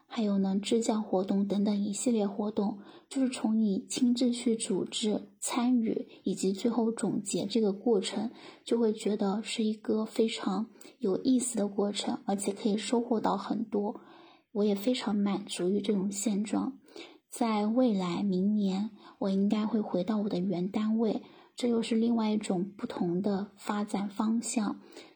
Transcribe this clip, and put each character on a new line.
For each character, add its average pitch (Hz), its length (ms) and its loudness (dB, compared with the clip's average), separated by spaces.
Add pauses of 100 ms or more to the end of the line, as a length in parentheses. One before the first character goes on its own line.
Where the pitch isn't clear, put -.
还 - 160 -6
有 202 160 2
呢 190 240 2
支 233 200 2
教 220 200 0
活 190 220 0
动 196 240 0
等 202 160 0
等 208 180 0
一 208 120 -2
系 - 180 0
列 208 160 2
活 208 240 -4
动， 208 280 -2 (280)
就 269 140 -4
是 254 80 2
从 220 280 0
你 208 300 2
亲 240 260 2
自 247 180 2
去 233 260 0
组 180 260 -2
织、 - 460 -2 (100)
参 247 400 2
与 226 300 0 (160)
以 190 100 2
及 190 160 2
最 196 180 0
后 226 220 2
总 202 320 -2
结 180 220 -2
这 220 160 0
个 208 100 4
过 202 300 2
程， 214 280 -4 (360)
就 233 120 2
会 226 140 4
觉 214 240 -2
得 202 260 0
是 - 220 -4
一 214 100 2
个 214 300 -2
非 226 240 2
常 214 420 -2 (300)
有 196 240 0
意 254 160 4
思 - 160 -2
的 208 100 2
过 202 280 -2
程， - 320 -4
而 202 100 0
且 202 160 -2
可 - 160 -4
以 202 80 4
收 233 240 0
获 233 220 0
到 185 160 2
很 208 260 -4
多。 208 380 -4 (500)
我 208 140 2
也 208 100 4
非 254 180 0
常 214 220 -2
满 202 300 0
足 180 240 -2
于 202 100 2
这 202 140 0
种 202 180 0
现 202 320 -2
状。 214 340 -2 (520)
在 214 360 0
未 233 280 4
来， 180 280 0
明 196 320 2
年 202 360 0 (300)
我 196 100 0
应 196 180 2
该 214 180 2
会 214 140 0
回 185 240 0
到 220 140 0
我 208 120 0
的 180 100 0
原 180 300 0
单 214 280 0
位， 226 240 2 (320)
这 - 140 -4
又 226 140 2
是 226 140 -2
另 233 200 2
外 220 160 2
一 214 60 2
种 196 400 -2
不 247 100 -6
同 175 340 -2
的 202 360 -2
发 208 260 -4
展 202 260 -4
方 226 320 0
向， - 380 -2 (360)